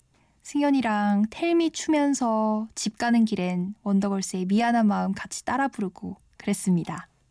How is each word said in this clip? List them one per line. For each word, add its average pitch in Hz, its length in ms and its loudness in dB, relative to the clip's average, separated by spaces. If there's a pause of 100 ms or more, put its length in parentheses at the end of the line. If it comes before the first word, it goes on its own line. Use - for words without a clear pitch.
(420)
승연이랑 220 880 2
텔미 339 420 0
추면서 226 1000 0
집 - 240 -6
가는 233 260 4
길엔 180 580 -2
원더걸스의 196 640 0
미안한 226 400 2
마음 190 260 0
같이 - 320 -10
따라 269 240 -2
부르고 190 480 -8 (200)
그랬습니다. 175 720 -2 (220)